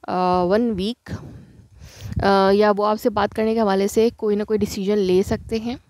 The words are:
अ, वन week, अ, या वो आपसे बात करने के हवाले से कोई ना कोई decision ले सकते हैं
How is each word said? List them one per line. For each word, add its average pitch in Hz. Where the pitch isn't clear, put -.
अ, 180
वन 220
week, 202
अ, 196
या 208
वो 202
आपसे 214
बात 208
करने 220
के 226
हवाले 196
से 220
कोई 214
ना 208
कोई 214
decision 202
ले 190
सकते 226
हैं 240